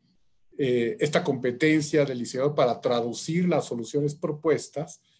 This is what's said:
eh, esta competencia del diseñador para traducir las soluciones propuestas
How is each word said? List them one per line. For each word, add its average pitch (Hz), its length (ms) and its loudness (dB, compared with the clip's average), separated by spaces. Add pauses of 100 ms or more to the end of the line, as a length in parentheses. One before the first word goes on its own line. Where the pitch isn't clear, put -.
(580)
eh, 123 420 2
esta 151 240 0
competencia 147 800 2
del 131 140 -6
diseñador 131 340 -2
para 127 260 2
traducir 120 680 0
las 147 160 2
soluciones 143 480 -2
propuestas 151 880 -4 (180)